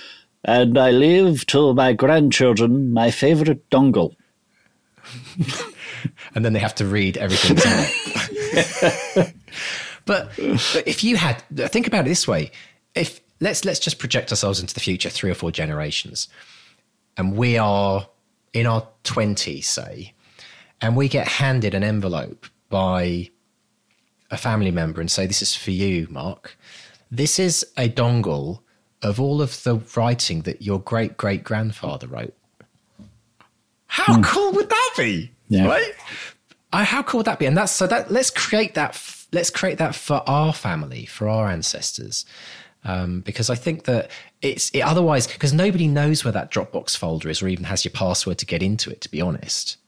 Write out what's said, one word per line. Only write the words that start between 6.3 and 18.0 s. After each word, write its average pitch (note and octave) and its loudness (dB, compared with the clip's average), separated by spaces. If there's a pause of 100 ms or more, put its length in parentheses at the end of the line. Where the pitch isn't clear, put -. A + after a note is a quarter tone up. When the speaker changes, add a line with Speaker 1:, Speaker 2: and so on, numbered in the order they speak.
Speaker 2:
And A2 0
then A2+ 2
they A2 0
have A2 -2
to G#2 -2
read G2 0
everything G2+ 2
that's - 0
on F3+ 4
it. - -4
<laughs> - -20 (600)
But, F#3 -2
but - 0
if - -2
you A3+ 2
had, D#3+ 0 (120)
think A3 0
about G3+ 0
it C3 0
this F3 0
way. F#2 0 (460)
If, - -4 (200)
let's, F#3+ -2
let's F#3+ -2
just - -4
project - -2
ourselves G2 0
into F2+ -8
the - -10
future, - -2
three - -4
or F2 -2
four E2+ -4
generations, D2+ -6 (880)
and G2 -2
we A#2+ 2
are G2+ 2 (440)